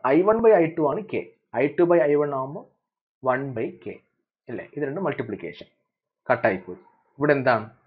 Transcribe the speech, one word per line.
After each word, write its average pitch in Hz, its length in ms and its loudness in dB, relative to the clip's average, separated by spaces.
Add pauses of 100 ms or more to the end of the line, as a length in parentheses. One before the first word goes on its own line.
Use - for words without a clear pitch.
ഐ 147 140 4
വൺ 208 140 4
by 226 180 6
I 170 120 6 (120)
two 151 120 0
ആണ് 113 120 -4 (120)
K. 104 100 -4 (320)
I 131 120 0
ടു 147 160 0
by 170 180 4
I 147 140 2
one 147 200 0
ആവുമ്പോൾ 139 300 -8 (640)
one 135 260 -2
by 113 160 -4
K - 220 -14 (580)
അല്ലേ? 101 280 -10
ഇത് 147 60 -4
രണ്ടും 147 200 -6
multiplication 113 640 -8 (680)
കട്ടായി 117 260 0
പോയി. 90 200 -14 (400)
ഇവിടെ 147 160 2
എന്താണ്? 123 360 0 (160)